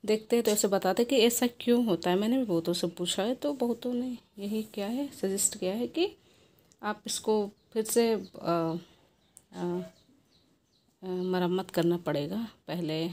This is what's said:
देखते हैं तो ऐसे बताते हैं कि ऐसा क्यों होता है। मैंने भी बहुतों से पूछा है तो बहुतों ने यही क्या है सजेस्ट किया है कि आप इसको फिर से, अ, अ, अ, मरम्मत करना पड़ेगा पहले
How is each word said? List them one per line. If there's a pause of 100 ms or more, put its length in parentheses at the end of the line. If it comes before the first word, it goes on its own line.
देखते
हैं
तो
ऐसे
बताते
हैं
कि
ऐसा (140)
क्यों
होता
है।
मैंने
भी
बहुतों
से
पूछा
है
तो
बहुतों
ने (320)
यही (120)
क्या
है (120)
सजेस्ट
किया
है
कि (760)
आप
इसको (360)
फिर
से,
अ, (240)
अ, (1400)
अ,
मरम्मत
करना
पड़ेगा (200)
पहले